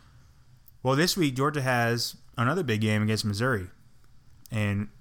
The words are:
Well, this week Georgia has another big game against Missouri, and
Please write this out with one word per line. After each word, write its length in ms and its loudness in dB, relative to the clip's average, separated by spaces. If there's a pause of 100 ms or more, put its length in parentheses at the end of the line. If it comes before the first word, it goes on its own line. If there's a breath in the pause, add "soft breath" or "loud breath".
(840 soft breath)
Well, 140 2
this 200 2
week 180 0
Georgia 280 0
has 540 0 (200)
another 260 0
big 200 0
game 200 2
against 220 0
Missouri, 440 -2 (800)
and 380 -2 (120)